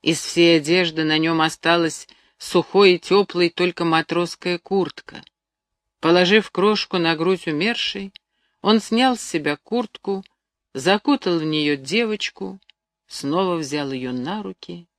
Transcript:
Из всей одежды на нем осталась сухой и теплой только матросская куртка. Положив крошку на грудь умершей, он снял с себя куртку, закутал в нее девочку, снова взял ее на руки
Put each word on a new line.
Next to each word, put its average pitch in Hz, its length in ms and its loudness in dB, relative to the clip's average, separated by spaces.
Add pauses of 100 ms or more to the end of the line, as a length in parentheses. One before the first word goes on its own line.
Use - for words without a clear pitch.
Из 160 180 0
всей 170 380 4
одежды 160 460 0
на 156 140 0
нем 160 220 0
осталась 165 680 0 (280)
сухой 190 580 4
и 175 40 0
теплой 180 500 2
только 175 360 -2
матросская 170 760 0
куртка. - 640 -4 (760)
Положив 180 500 4
крошку 202 480 0
на 165 180 0
грудь 175 300 -2
умершей, 196 680 -4 (480)
он 214 200 4
снял 247 360 0
с - 60 -12
себя 147 340 -4
куртку, 196 680 -6 (500)
закутал 185 640 2
в 156 60 -2
нее 151 320 0
девочку, 196 840 -4 (460)
снова 175 500 -2
взял 143 360 -6
ее 127 200 -6
на 160 300 -6
руки 175 460 -14 (100)